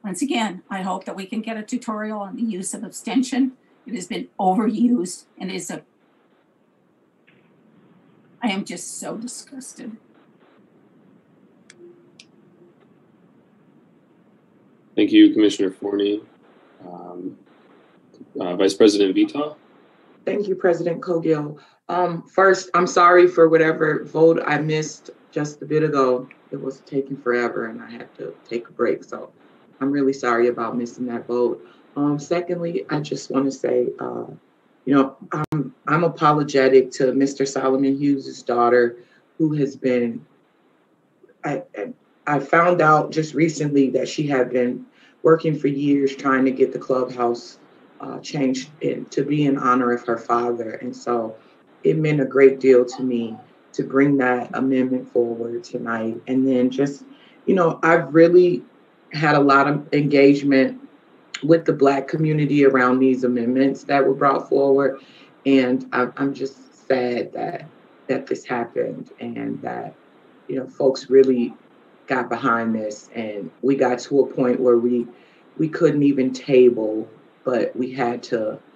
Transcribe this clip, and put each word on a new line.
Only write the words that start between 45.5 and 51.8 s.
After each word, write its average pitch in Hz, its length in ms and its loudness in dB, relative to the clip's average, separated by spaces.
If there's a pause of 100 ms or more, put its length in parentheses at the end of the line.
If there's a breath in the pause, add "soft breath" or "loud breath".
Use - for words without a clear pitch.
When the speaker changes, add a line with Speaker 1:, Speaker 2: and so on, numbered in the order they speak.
Speaker 3:
for - 100 -2
years 143 480 0
trying 135 300 0
to 131 60 2
get 127 220 0
the 123 60 -6
clubhouse, 120 800 -4 (400)
uh, - 200 -12
changed 131 500 -4 (120)
in, 131 240 -4
to - 180 -4
be 147 220 0
in 139 120 2
honor 127 340 0
of 120 140 -4
her 117 120 -2
father. 117 540 -4
And 127 240 -12
so 117 400 -6 (480 soft breath)